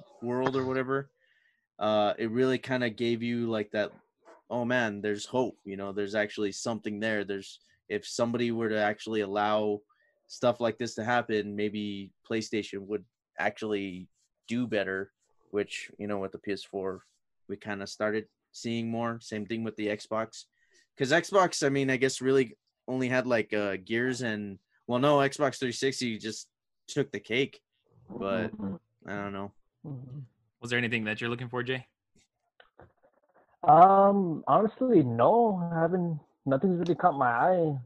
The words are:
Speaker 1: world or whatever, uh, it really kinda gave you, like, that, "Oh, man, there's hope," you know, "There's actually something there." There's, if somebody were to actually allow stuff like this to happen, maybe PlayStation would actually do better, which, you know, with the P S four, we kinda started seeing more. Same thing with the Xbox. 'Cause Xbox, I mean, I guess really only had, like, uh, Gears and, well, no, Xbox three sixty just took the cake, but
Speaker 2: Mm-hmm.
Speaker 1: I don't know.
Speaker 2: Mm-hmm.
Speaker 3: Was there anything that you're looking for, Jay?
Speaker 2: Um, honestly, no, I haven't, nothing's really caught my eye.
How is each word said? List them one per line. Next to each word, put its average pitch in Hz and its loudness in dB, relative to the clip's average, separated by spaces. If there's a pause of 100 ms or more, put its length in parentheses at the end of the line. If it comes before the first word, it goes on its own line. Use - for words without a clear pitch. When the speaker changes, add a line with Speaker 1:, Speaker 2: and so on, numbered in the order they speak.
(220)
Speaker 1:
world 127 0
or 131 0
whatever, 131 -2 (680)
uh, 107 2
it 113 -4
really 127 2
kinda 127 -2
gave 117 -2
you, 120 -2
like, 110 -2
that, 104 0 (600)
"Oh, 120 -2
man, 117 0
there's 104 -2
hope," 127 0
you 98 -8
know, 98 -6
"There's 101 -4
actually 104 -2
something 107 -6
there." 107 0
There's, 98 -8 (280)
if 104 -4
somebody 120 -2
were 113 -2
to 107 0
actually 107 -2
allow 104 0 (460)
stuff - 0
like 113 0
this 117 -6
to 110 -6
happen, 110 0
maybe 104 -6 (160)
PlayStation 104 -4
would 101 -6 (340)
actually 98 -4 (380)
do 120 -2
better, 98 -4 (380)
which, - -6
you 104 -8
know, 101 -4
with 95 -6
the 101 -12
P 101 -6
S 98 -6
four, 95 -8 (440)
we 101 -10
kinda 101 -10
started 107 -4 (240)
seeing 117 -4
more. 117 -4
Same 107 -8
thing 113 -4
with 107 -6
the 107 -4
Xbox. 110 -4 (540)
'Cause 131 0
Xbox, 175 2
I 139 2
mean, 139 2
I 131 2
guess 131 0
really 131 2 (280)
only 127 -2
had, 127 0
like, 113 0
uh, 101 0
Gears 117 -2
and, 104 -6 (280)
well, 123 0
no, 143 6
Xbox 139 0
three 127 -4
sixty 123 -2
just 107 -10 (360)
took 143 -2
the 101 -10
cake, 127 -2 (460)
but - -2
Speaker 2:
Mm-hmm. 202 -8 (300)
Speaker 1:
I 95 -10 (100)
don't 101 -8
know. 101 -10 (320)
Speaker 2:
Mm-hmm. 131 -14 (400)
Speaker 3:
Was 120 -10
there 123 0
anything 117 -2
that 107 -4
you're 120 -4
looking 120 -6
for, 123 -4
Jay? 127 -6 (1800)
Speaker 2:
Um, 190 8
honestly, 214 4
no, 170 4
I 165 -2
haven't, 170 0 (280)
nothing's 175 2
really 170 2
caught 156 2
my 127 2
eye. 156 2